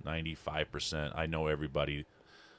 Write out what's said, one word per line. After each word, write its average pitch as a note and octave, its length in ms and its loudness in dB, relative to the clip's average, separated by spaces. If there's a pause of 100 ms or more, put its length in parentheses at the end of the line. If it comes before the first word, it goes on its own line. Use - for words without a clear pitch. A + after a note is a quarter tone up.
Ninety-five D#2 680 -2
percent. D2+ 440 -2
I D#2+ 100 2
know D#2 200 2
everybody. D2 580 2 (540)